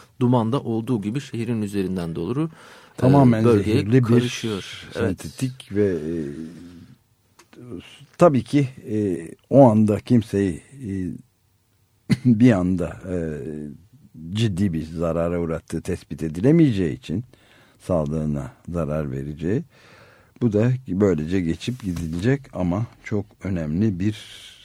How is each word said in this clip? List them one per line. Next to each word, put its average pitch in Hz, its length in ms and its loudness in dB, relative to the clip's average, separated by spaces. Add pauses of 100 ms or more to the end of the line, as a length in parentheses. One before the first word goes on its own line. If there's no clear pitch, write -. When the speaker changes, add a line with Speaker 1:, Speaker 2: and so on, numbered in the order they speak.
(200)
Speaker 1:
Duman 120 320 4
da 139 80 0
olduğu 113 420 -2
gibi 107 180 -4
şehrin 117 420 -6
üzerinden 92 540 -4
doğru, 117 280 -4
e, - 560 -14
Speaker 2:
Tamamen 127 440 6
Speaker 1:
bölgeye 107 320 4
Speaker 2:
zehirli 113 160 0
bir 131 100 6
Speaker 1:
karışıyor. 117 840 -2
Evet. - 100 -16 (260)
Speaker 2:
sentetik 131 540 -8
ve, 104 120 4
e, 82 260 -2 (2000)
tabii 151 260 6
ki, 139 240 0 (220)
e, 101 380 -2 (220)
o 135 200 10
anda 107 300 4
kimseyi, 101 600 0 (260)
e, 98 40 -6 (1300)
<clears throat> - 0 -
bir 120 280 6
anda, 90 440 0 (140)
e, 90 60 -4 (1120)
ciddi 101 420 0
bir 78 120 -4
zarara 85 560 -2
uğrattığı 82 420 -6
tespit 82 400 -8
edilemeyeceği 95 760 2
için 92 260 -6 (540)
sağlığına 76 760 -4 (160)
zarar 78 440 -4
vereceği, 78 500 -4 (800)
bu 117 100 2
da 113 200 4 (160)
böylece 90 520 0
geçip 85 420 -4
gidilecek 87 580 -4 (120)
ama 92 340 -2 (180)
çok 104 220 -6 (180)
önemli 90 560 -2
bir 107 140 -2 (500)